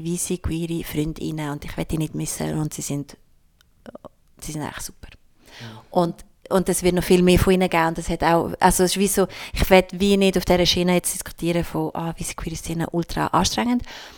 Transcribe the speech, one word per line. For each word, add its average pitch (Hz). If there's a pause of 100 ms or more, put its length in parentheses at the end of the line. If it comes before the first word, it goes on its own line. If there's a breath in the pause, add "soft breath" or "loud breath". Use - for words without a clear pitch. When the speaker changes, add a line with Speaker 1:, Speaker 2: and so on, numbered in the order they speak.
Speaker 1:
weisse, 175
queere 165
Freundinnen 156
und 147
ich -
will 160
die 160
nicht 156
missen 156
und 151
sie -
sind, 143 (1200)
sie 160
sind 151
eigentlich -
super. - (520 loud breath)
Speaker 2:
Mhm. 113 (120)
Speaker 1:
Und, 170 (340)
und 180
es 175
wird 180
noch 180
viel 180
mehr 180
von 190
ihnen 185
geben 165
und 165
es 170
hat 165
auch, 165
also 185
es 175
ist -
wie 202
so, 190 (260 loud breath)
ich -
will 185
wie 202
nicht 190
auf 175
dieser 180
Schiene 180
jetzt 175
diskutieren 170
von, 160
ah, 165
weisse, -
queere 160
Szene, 165
ultra 165
anstrengend. 233 (360 loud breath)